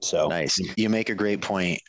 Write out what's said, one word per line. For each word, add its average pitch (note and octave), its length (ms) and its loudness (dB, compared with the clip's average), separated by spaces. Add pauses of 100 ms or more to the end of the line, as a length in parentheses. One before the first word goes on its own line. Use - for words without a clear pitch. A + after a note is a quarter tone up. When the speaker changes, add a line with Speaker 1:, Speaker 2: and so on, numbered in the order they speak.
Speaker 1:
So D#2 260 2
Speaker 2:
Nice. E2 300 0 (180)
You A2 120 2
make A2 200 2
a A2+ 40 -2
great G2+ 300 0
point. F#2 460 0